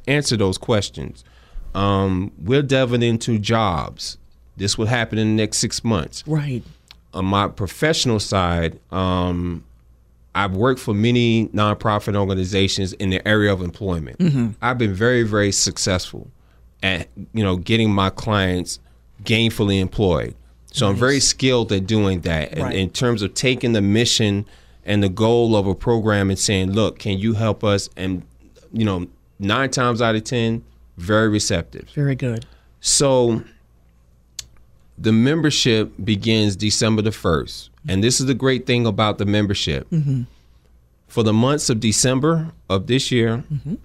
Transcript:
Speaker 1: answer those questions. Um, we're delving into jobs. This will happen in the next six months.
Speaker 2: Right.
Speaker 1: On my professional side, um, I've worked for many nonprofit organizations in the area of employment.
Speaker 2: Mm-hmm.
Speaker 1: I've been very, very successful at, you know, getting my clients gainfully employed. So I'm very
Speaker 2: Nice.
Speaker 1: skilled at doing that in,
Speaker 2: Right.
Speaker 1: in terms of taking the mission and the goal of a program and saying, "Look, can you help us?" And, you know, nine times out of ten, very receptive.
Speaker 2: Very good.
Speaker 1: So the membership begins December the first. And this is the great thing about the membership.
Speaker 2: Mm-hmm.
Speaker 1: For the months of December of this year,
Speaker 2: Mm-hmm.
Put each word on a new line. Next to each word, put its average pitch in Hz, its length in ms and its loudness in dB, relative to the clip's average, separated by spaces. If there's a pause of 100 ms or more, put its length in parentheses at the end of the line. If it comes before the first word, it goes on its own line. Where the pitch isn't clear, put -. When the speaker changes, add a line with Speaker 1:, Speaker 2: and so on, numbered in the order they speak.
Speaker 1:
answer 139 300 0
those 95 220 0
questions. - 640 -4 (500)
Um, 98 640 0
we're 123 240 0
delving 127 400 2
into 117 360 0
jobs. 101 800 -2 (400)
This 95 220 -2
will 113 80 0
happen 113 320 -2
in 110 180 0
the 110 60 2
next 107 160 -4
six - 260 -4
months. 110 420 -2
Speaker 2:
Right. 147 360 -4 (520)
Speaker 1:
On 92 100 -4
my 98 240 2
professional 120 720 -2
side, 87 580 0 (120)
um, 90 720 -2 (720)
I've 95 220 -2
worked 123 240 2
for 110 140 -2
many 117 540 2
nonprofit 104 680 0
organizations 95 800 0
in 98 160 -4
the 92 160 -2
area 104 260 4
of 92 80 -2
employment. 85 580 -6
Speaker 2:
Mm-hmm. 139 320 2 (120)
Speaker 1:
I've 123 160 0
been 107 160 0
very, 117 300 2
very 104 280 2
successful - 760 -4 (540)
at, 92 260 -2 (240)
you 110 100 -2
know, 95 140 0
getting 107 340 0
my 98 200 2
clients 92 680 -2 (460)
gainfully 110 560 2
employed. 90 540 0 (360)
So 110 180 0
I'm 98 80 0
very 127 180 2
Speaker 2:
Nice. 135 140 0
Speaker 1:
skilled 120 440 0
at 95 140 0
doing 98 340 0
that 80 320 -4
in, 76 100 -6
Speaker 2:
Right. 123 140 -4
Speaker 1:
in 95 140 0
terms 120 320 0
of 95 120 -4
taking 127 380 0
the 107 80 2
mission 101 640 2 (400)
and 101 180 0
the 98 60 2
goal 113 480 2
of 98 100 2
a 95 80 0
program 107 560 0
and 95 80 -2
saying, 95 340 0
"Look, 104 260 0
can 98 200 -4
you 110 160 0
help 107 300 -2
us?" 101 320 0
And, 92 260 -4 (500)
you 110 120 -2
know, 90 220 -2 (340)
nine 120 300 0
times 123 320 0
out 113 120 2
of 110 100 -4
ten, 117 380 -2 (360)
very 107 300 2
receptive. 104 640 -2
Speaker 2:
Very 143 200 0
good. 120 300 -4 (360)
Speaker 1:
So 123 640 2 (1500)
the 110 160 0
membership 127 800 2 (100)
begins 107 540 2
December 110 460 0
the 107 100 0
first. - 580 -2 (180)
And 92 160 0
this 127 160 2
is 131 60 -2
the 135 80 2
great 131 320 0
thing 120 200 2
about 107 320 0
the 104 60 -2
membership. 101 680 0
Speaker 2:
Mm-hmm. 139 320 0 (840)
Speaker 1:
For - 160 -2
the 107 100 2
months 135 380 2
of 113 100 0
December 135 720 0 (160)
of 95 180 0
this 131 240 0
year, 117 420 0
Speaker 2:
Mm-hmm. 143 220 -6 (100)